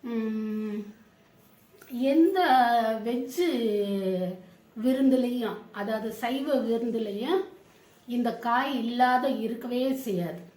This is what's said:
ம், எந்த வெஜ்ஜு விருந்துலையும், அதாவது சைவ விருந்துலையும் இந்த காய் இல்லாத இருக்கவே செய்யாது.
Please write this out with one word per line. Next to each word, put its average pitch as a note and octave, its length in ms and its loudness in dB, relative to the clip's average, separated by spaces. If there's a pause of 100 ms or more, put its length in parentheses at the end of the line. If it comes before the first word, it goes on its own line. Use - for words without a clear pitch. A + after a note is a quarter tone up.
ம், G#3+ 760 -4 (1300)
எந்த F#4 260 6 (640)
வெஜ்ஜு C4+ 440 -2 (1400)
விருந்துலையும், B3 720 2 (120)
அதாவது G#3+ 420 -4
சைவ C4+ 440 -2 (120)
விருந்துலையும் A3+ 680 -2 (680)
இந்த A#3+ 240 -2 (160)
காய் C4+ 260 0 (100)
இல்லாத B3 460 2 (160)
இருக்கவே B3 380 -4 (240)
செய்யாது. F3 360 -4 (140)